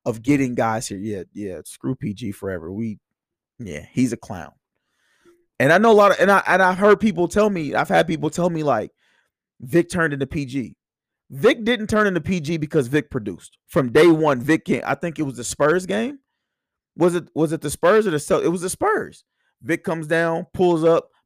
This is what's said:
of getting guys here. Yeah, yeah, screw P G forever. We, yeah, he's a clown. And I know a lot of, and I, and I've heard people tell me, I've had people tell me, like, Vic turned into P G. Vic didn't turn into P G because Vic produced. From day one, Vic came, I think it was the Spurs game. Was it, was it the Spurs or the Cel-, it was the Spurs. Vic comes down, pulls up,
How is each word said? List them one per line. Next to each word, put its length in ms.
of 180
getting 320
guys 320
here. 100
Yeah, 260
yeah, 320
screw 280
P 220
G 160
forever. 400
We, 260
yeah, 320
he's 200
a 60
clown. 360
And 120
I 60
know 140
a 20
lot 160
of, 100
and 120
I, 160
and 120
I've 200
heard 200
people 280
tell 240
me, 240
I've 120
had 200
people 240
tell 180
me, 140
like, 260
Vic 320
turned 200
into 140
P 220
G. 280
Vic 340
didn't 220
turn 220
into 120
P 200
G 180
because 300
Vic 240
produced. 560
From 240
day 160
one, 340
Vic 240
came, 180
I 120
think 240
it 40
was 140
the 60
Spurs 420
game. 320
Was 160
it, 220
was 180
it 80
the 80
Spurs 380
or 20
the 100
Cel-, 220
it 60
was 140
the 100
Spurs. 520
Vic 220
comes 240
down, 480
pulls 280
up, 260